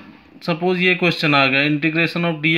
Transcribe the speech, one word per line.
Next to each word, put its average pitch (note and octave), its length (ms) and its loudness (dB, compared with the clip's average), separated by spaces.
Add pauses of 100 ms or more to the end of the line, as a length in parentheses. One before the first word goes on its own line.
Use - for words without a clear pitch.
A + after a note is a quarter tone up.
(460)
suppose F3 360 -2
ये F3+ 140 2
question E3+ 400 0
आ C#3 120 4
गया C#3 220 0
integration D#3+ 600 -2
of D#3 140 -6
d D#3+ 140 2